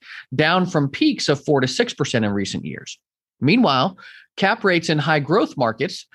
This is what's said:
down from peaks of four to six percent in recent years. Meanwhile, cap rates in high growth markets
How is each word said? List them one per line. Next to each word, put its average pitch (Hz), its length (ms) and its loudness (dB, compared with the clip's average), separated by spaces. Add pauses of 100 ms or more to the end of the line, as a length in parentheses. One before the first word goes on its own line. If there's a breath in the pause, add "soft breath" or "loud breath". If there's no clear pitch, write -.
(340 loud breath)
down 165 320 2
from 156 220 0
peaks 269 400 0
of 143 160 0
four 143 160 2
to 131 80 0
six 160 260 -2
percent 123 300 -2
in 104 80 0
recent 101 320 -4
years. - 340 -14 (440)
Meanwhile, 165 560 2 (380 loud breath)
cap 208 280 0
rates 175 260 0
in 156 100 2
high 151 200 0
growth 180 380 0
markets - 580 -2